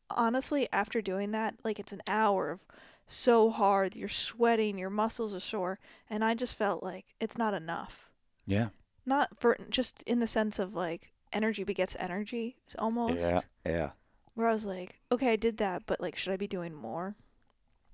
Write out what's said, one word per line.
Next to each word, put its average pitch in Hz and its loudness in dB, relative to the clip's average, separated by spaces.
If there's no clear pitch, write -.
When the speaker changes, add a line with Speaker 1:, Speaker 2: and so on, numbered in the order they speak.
Speaker 1:
honestly, 254 2
after 196 0
doing 202 -2
that, 220 -2
like, 214 -2
it's - -10
an 196 -12
hour 202 2
of 175 -10
so 226 6
hard, 196 2
you're 202 -6
sweating, 220 2
your 185 -6
muscles 214 -2
are 180 -6
sore, 190 -4
and 214 -2
I 226 2
just 233 -4
felt 196 0
like 185 -10
it's 220 -4
not 220 0
enough. 160 -8
Speaker 2:
Yeah. 107 2
Speaker 1:
Not 269 0
for, 233 4
just - -2
in 240 2
the 233 0
sense 214 2
of, 202 -2
like, 170 -4
energy 214 0
begets 185 -2
energy, 214 -4
s-, - -16
almost. 226 0
Speaker 2:
Yeah, 87 4
yeah. 82 0
Speaker 1:
Where 226 0
I 226 2
was 220 -2
like, 185 -10
"Okay, 247 2
I 220 4
did 220 0
that, 185 -2
but, - -2
like, 175 -4
should - -4
I 196 -2
be 202 -4
doing 170 -6
more?" 151 -8